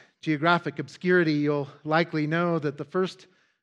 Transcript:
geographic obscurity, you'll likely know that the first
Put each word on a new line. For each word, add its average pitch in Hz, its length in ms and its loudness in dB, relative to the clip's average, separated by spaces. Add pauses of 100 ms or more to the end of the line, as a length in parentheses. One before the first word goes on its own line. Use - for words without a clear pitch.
(200)
geographic 160 580 0
obscurity, 175 540 0
you'll 147 380 0 (120)
likely 156 440 0
know 170 320 0
that 143 180 -4
the 147 80 -10
first 185 420 -4 (360)